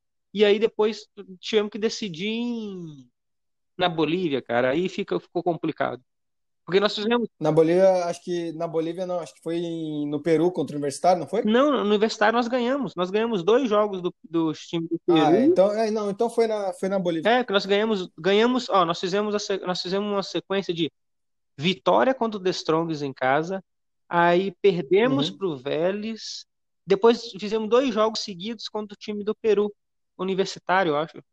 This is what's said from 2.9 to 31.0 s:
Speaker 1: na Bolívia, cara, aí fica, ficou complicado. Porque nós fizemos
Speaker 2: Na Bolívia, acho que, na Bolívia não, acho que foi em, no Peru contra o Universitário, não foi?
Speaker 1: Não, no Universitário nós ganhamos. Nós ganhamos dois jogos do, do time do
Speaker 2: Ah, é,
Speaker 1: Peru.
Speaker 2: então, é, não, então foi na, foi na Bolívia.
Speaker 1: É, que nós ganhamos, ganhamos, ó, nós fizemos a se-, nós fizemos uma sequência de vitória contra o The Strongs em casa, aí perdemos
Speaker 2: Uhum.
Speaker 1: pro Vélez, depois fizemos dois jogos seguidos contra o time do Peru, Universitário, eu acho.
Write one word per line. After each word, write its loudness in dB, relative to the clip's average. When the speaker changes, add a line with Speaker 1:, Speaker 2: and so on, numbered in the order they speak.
Speaker 1:
na 0
Bolívia, -2
cara, 0
aí 0
fica, -4
ficou -8
complicado. -4
Porque 2
nós 2
fizemos -2
Speaker 2:
Na 0
Bolívia, 4
acho -6
que, -4
na -6
Bolívia -4
não, -4
acho -10
que -20
foi -6
em, -4
no -4
Peru 2
contra -4
o -6
Universitário, 0
não -8
foi? -2
Speaker 1:
Não, 4
no 0
Universitário 2
nós 0
ganhamos. -2
Nós -2
ganhamos -2
dois 4
jogos 0
do, -4
do -2
time -6
do -4
Speaker 2:
Ah, 6
é, 4
Speaker 1:
Peru. -
Speaker 2:
então, 6
é, 0
não, -2
então 0
foi 2
na, -2
foi -6
na 0
Bolívia. 0
Speaker 1:
É, 4
que -8
nós 2
ganhamos, 0
ganhamos, 2
ó, 4
nós -2
fizemos -2
a -2
se-, -4
nós -4
fizemos -4
uma -2
sequência -4
de -2
vitória 2
contra -4
o -8
The 0
Strongs -2
em -6
casa, -2
aí 2
perdemos 2
Speaker 2:
Uhum. -10
Speaker 1:
pro -6
Vélez, -6
depois 2
fizemos -4
dois 2
jogos 0
seguidos -10
contra -10
o -18
time -8
do -4
Peru, 2
Universitário, 0
eu 0
acho. -6